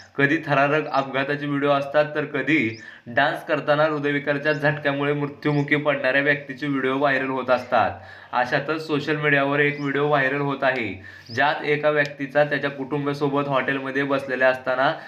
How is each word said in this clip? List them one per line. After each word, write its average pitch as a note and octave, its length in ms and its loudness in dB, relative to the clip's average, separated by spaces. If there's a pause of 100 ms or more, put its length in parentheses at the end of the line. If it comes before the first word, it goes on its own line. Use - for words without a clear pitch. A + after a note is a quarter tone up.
(160)
कधी C#3+ 200 4 (100)
थरारक C#3+ 400 2
अपघाताचे C3+ 600 -2
व्हिडिओ C#3+ 240 0
असतात, C#3+ 340 2 (100)
तर D3+ 100 -2
कधी C3+ 580 0 (240)
डान्स C#3 380 0
करताना D3 400 2
हृदयविकाराच्या D3 680 0
झटक्यामुळे D3 600 0
मृत्युमुखी D3 640 0
पडणाऱ्या C#3 460 2
व्यक्तीचे C#3+ 440 -2
व्हिडिओ C3+ 320 0
व्हायरल C3+ 300 2
होत B2+ 220 -4
असतात. A#2+ 400 2 (420)
अशातच C#3+ 540 -2
सोशल D3+ 300 0
मीडियावर C#3+ 440 2
एक D3 200 0
व्हिडिओ C#3+ 260 0
व्हायरल C#3 340 2
होत C#3 220 -2
आहे, A2+ 420 -2 (300)
ज्यात C#3+ 300 0
एका D3 260 2
व्यक्तीचा D3 540 0
त्याच्या C#3+ 260 -2
कुटुंबासोबत C#3+ 800 -2
हॉटेलमध्ये C3+ 540 0
बसलेला C3 440 0
असताना C3 460 2 (160)